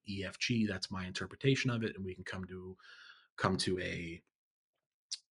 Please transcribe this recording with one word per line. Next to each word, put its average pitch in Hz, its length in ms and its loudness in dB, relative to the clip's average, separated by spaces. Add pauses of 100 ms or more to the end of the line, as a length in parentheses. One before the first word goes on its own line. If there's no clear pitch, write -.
E 98 180 -2
F 95 140 -8
G, 113 260 4
that's - 260 -2
my 92 140 -2
interpretation 131 640 2
of 117 140 2
it, 107 120 0
and 95 100 -6
we 92 100 -4
can 92 80 -10
come 92 220 -4
to, 92 300 -10 (640)
come 95 220 6
to 92 200 2
a 87 420 -4 (1080)